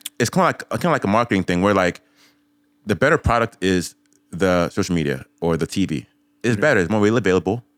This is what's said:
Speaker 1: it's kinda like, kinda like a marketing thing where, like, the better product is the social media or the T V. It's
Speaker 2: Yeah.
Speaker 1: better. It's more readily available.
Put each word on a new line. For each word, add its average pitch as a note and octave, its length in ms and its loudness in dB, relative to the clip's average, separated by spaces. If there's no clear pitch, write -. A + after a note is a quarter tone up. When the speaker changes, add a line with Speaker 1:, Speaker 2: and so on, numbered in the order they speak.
Speaker 1:
it's A#2+ 100 -2
kinda F#3 160 2
like, - 240 -4
kinda A#2+ 220 -2
like C3+ 120 0
a G2 40 -2
marketing G#2 360 0
thing F2 180 0
where, G2+ 120 4
like, F2+ 280 0
the G#2 100 -2
better D3+ 220 2
product A#2 440 0
is F2+ 340 0
the F2+ 380 0
social F#2 260 -4
media C#2+ 300 -4
or E2 160 0
the E2 100 -4
T F#2+ 180 -4
V. C#2+ 200 -6
It's A2+ 120 0
Speaker 2:
Yeah. G2 60 -4
Speaker 1:
better. C3 180 2
It's E2+ 100 0
more G#2+ 120 0
readily A2 180 2
available. F#2 440 0